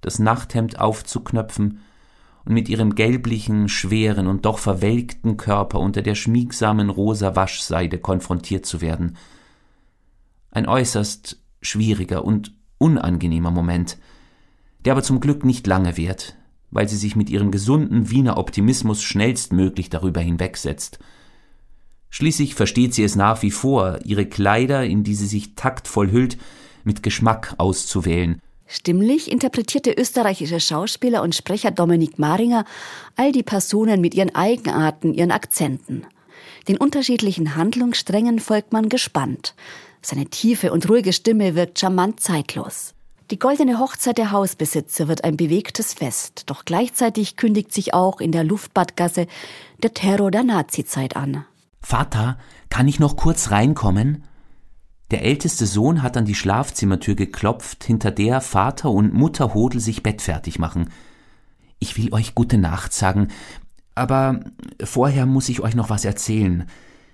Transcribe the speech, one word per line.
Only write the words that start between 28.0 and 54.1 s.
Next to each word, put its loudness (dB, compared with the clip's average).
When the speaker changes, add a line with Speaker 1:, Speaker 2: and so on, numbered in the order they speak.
Speaker 2:
Stimmlich 0
interpretiert -2
der 2
österreichische 0
Schauspieler -2
und 0
Sprecher -2
Dominik 2
Maringer 2
all 2
die 2
Personen 2
mit 2
ihren 2
Eigenarten, 0
ihren 2
Akzenten. -4
Den 2
unterschiedlichen 0
Handlungssträngen 0
folgt -2
man 2
gespannt. -2
Seine -4
tiefe 2
und 0
ruhige 4
Stimme 2
wirkt 0
charmant 0
zeitlos. -4
Die -4
goldene 4
Hochzeit 0
der 0
Hausbesitzer 0
wird -2
ein 0
bewegtes -2
Fest, -8
doch -10
gleichzeitig 0
kündigt 0
sich -2
auch 2
in 0
der 2
Luftbadgasse 0
der 0
Terror 2
der 2
Nazizeit -2
an. -4
Speaker 1:
Vater, 0
kann 4
ich 4
noch 4
kurz 4
reinkommen? 2